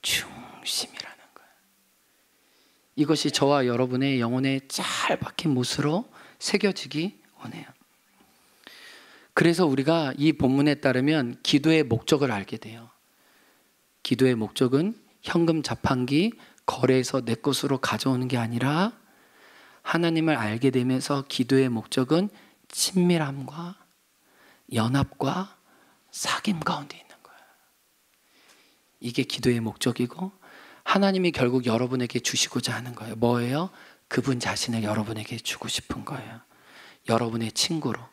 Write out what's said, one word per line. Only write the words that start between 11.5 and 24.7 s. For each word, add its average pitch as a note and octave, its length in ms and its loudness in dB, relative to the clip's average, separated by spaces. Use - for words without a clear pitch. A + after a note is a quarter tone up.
목적을 C3 460 2
알게 G#2+ 280 -6
돼요. A2+ 320 -16
기도의 B2+ 320 4
목적은 C3 600 0
현금 E3 420 2
자판기, C3+ 720 0
거래해서 C3 560 2
내 A#2 140 -2
것으로 C#3 420 0
가져오는 B2+ 500 0
게 B2+ 100 0
아니라 B2+ 540 0
하나님을 E3 540 2
알게 A#2 360 2
되면서 B2+ 560 0
기도의 C3 420 2
목적은 C3 600 0
친밀함과 E3 1120 -2